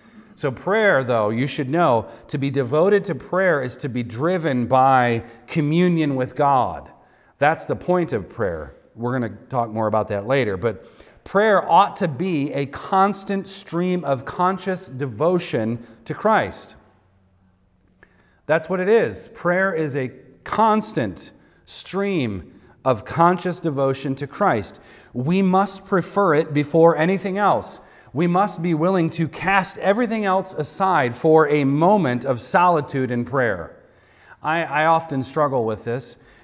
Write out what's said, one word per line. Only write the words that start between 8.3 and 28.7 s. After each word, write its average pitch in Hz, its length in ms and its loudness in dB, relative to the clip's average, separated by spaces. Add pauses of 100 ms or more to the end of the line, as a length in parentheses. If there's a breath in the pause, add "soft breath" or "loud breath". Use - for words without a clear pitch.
We're 120 160 -4
gonna 113 240 -4 (120)
talk 117 220 -2
more 110 160 -2
about 107 220 0
that 101 180 -4
later. 120 300 0
But 104 280 -4 (380 loud breath)
prayer 202 480 2
ought 185 260 6
to 190 120 -2
be 143 460 -2
a 143 120 -2
constant 196 800 0
stream 180 580 -4
of 135 200 -2
conscious 185 640 -4
devotion 135 960 -2 (200 loud breath)
to 156 80 -6
Christ. 180 600 -2 (1700 soft breath)
That's 165 220 0
what 180 120 -2
it 180 80 0
is. 180 400 2
Prayer 185 440 0
is 156 240 -2
a 127 140 -2 (340)
constant 208 840 0 (340 soft breath)
stream 156 960 -6 (240 loud breath)
of 120 200 0
conscious 175 560 0
devotion 135 560 -2
to 143 100 -8
Christ. 135 540 -2 (340 loud breath)
We 156 280 0
must 190 440 0
prefer 185 480 0
it 156 180 0
before 156 440 4
anything 190 420 0
else. 160 420 0 (320 loud breath)
We 165 140 0
must 180 340 0
be 170 140 0